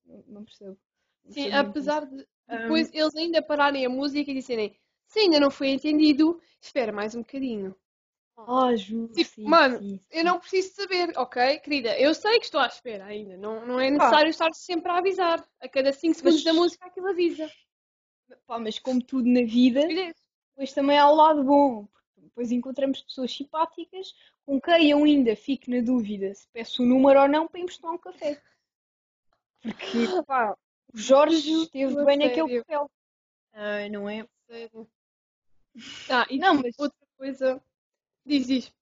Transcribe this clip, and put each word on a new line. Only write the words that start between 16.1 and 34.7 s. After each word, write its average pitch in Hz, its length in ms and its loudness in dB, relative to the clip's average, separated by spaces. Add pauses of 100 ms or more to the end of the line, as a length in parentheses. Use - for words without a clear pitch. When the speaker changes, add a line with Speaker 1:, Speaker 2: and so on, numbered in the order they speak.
Speaker 1:
Mas - 40 -10
Speaker 2:
segundos 302 260 2
da 330 80 2
música 349 340 0
aquilo 359 220 -8
avisa. 320 420 -2 (960)
Speaker 1:
Pá, 233 120 -8
mas 220 200 -6
como 254 240 -2
tudo 247 260 -2
na 247 160 4
vida, 240 360 4
Speaker 2:
Escolher. 330 340 -2 (360)
Speaker 1:
depois 269 220 -10
também 285 260 2
há 285 100 8
o 302 60 8
lado 311 300 6
bom. 269 420 2 (300)
Depois 220 340 -10
encontramos 262 520 -4
pessoas - 300 -10
simpáticas, 330 800 -8 (320)
com 277 140 -2
quem 339 300 4
eu 294 140 4
ainda 277 320 4
fico - 340 -8
na 247 100 -2
dúvida 208 540 -4
se - 140 -20
peço 233 340 -8
o 247 40 4
número 269 360 6
ou 277 60 6
não 302 200 2
para 359 120 -14
irmos 359 180 -10
tomar 339 160 -10
um 349 40 -10
café. 339 420 -10 (1200)
Porque, 233 440 -4 (200)
pá, 240 300 -2 (360)
o 226 60 -16
Jorge 277 420 6
Speaker 2:
Juro, 320 240 -2
Speaker 1:
esteve 269 360 -4
Speaker 2:
a 285 40 0
Speaker 1:
bem 285 140 4
naquele 277 300 0
Speaker 2:
sério. 240 160 -4
Speaker 1:
papel. 285 260 -6 (640)
Ah, 208 380 -8
não 202 180 -8
é? 220 180 -10 (220)
Speaker 2:
Sério. 226 400 -18 (1200)